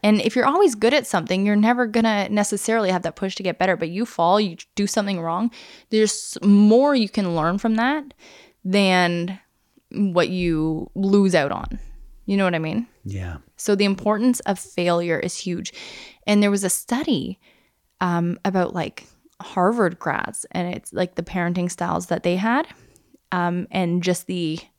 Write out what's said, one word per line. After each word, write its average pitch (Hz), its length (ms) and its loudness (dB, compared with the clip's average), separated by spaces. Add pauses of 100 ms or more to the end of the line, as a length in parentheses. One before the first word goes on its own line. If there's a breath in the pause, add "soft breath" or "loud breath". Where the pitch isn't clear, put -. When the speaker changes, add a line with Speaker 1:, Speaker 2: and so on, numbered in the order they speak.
Speaker 1:
And 208 180 4
if - 160 0
you're 247 80 2
always 302 300 4
good 220 180 2
at 277 140 0
something, 185 400 -2
you're 208 100 2
never 240 300 2
gonna 214 420 0
necessarily 208 600 0
have 180 140 0
that 165 120 -6
push 190 200 -6
to 202 60 -10
get 180 160 -4
better. 185 200 2
But 160 100 -4
you 190 160 -4
fall, 180 340 2
you 185 200 -2 (160)
do 202 120 0
something 196 360 -2
wrong, 180 280 -2 (380 loud breath)
there's - 540 0
more 214 520 6
you 220 140 2
can 185 260 -2
learn 165 220 0
from 220 200 0
that 277 360 -2 (500 loud breath)
than 185 760 2 (500)
what 180 380 0
you 165 680 -2
lose 196 400 4
out 143 160 4
on. - 280 -8 (480)
You 196 100 0
know 196 80 2
what 175 100 0
I 160 60 -2
mean? 196 260 -4 (180)
Speaker 2:
Yeah. 92 340 -8 (180)
Speaker 1:
So - 180 0
the 202 120 2
importance 214 540 0
of 196 180 -4
failure 170 600 -2
is - 180 -4
huge. 180 360 -6 (540 loud breath)
And 208 160 4
there 202 80 4
was 202 120 0
a 185 80 -2
study, 240 720 -4 (600 soft breath)
um, 175 440 0
about, 185 280 0
like, - 320 -8 (360)
Harvard 190 580 0
grads, - 540 -6
and 180 200 -4
it's, - 200 -12
like, 180 240 -4
the 175 80 -6
parenting 175 440 -2
styles 175 380 -4
that - 160 -2
they 175 140 0
had, 233 320 0 (640 soft breath)
um, 175 400 -2
and 180 280 0
just 175 280 -2
the 165 320 -4 (180)